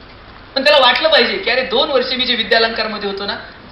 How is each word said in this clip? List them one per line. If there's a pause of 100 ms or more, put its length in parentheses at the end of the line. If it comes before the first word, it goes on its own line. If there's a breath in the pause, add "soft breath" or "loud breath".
(540)
पण
त्याला
वाटलं
पाहिजे
की,
"अरे,
दोन
वर्ष
मी
जे
विद्यालंकारमध्ये
होतो
ना, (360)